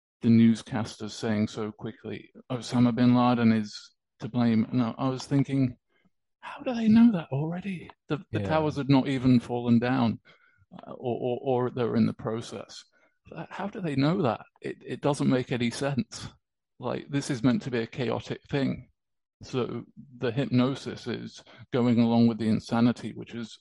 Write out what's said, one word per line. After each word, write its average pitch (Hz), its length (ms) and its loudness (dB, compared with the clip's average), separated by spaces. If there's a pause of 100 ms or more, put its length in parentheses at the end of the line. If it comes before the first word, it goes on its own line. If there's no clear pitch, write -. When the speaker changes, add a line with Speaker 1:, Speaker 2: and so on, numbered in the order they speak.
(220)
Speaker 1:
the 120 80 2
newscasters 113 800 2
saying 107 360 -2
so 107 240 -8
quickly, - 600 -12 (200)
"Osama 120 420 2
bin 123 220 4
Laden 120 360 4
is 107 400 -4 (280)
to 131 80 -8
blame." 117 440 0
And 123 100 0
I, 113 160 -2
I 131 120 -2
was 131 160 -6
thinking, 135 520 0 (640)
"How - 220 -16
do 262 100 -4
they 226 160 0
know 226 240 8
that 165 180 -4
already? 170 580 -6 (200)
The, 156 80 -2 (140)
the 107 100 -2
Speaker 2:
Yeah. 98 60 -4
Speaker 1:
towers 156 280 0
had 135 140 -4
not 135 180 4
even 127 320 4
fallen 120 400 2
down, 123 400 0 (540)
uh, - 180 -18
or, 123 480 -4
or, 127 280 0
or - 20 -2
they 127 140 -4
were 117 120 -2
in 110 120 4
the 107 60 -2
process." - 680 -10 (480)
H-, 165 200 -14
how 196 160 -8
do 208 120 -10
they 156 160 -4
know 156 280 2
that? 113 180 0 (180)
It, - 260 -10
it - 160 -10
doesn't 143 280 0
make 127 220 0
any 120 180 0
sense. - 580 -4 (500)
Like, 127 320 -6
this 139 200 -4
is 123 120 -2
meant 208 200 4
to 131 100 -8
be 123 80 -2
a 113 80 -4
chaotic 117 640 -6
thing. 131 400 -4 (540)
So 120 400 -6 (340)
the 123 140 -2
hypnosis 123 760 -2
is 113 340 -10 (300)
going 120 280 2
along 117 280 6
with 113 100 2
the 110 100 -2
insanity, 113 680 0
which 117 180 -14
is 117 280 -12